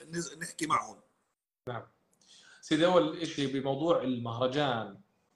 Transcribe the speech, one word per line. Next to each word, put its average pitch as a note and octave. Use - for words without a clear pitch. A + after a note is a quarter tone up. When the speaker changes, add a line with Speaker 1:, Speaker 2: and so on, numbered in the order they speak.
Speaker 1:
نز-، E3+
نحكي E3
معهم. D3
Speaker 2:
نعم. A#2
سيدي، D#3+
أول E3+
إشي D3
بموضوع C3+
المهرجان، A#2+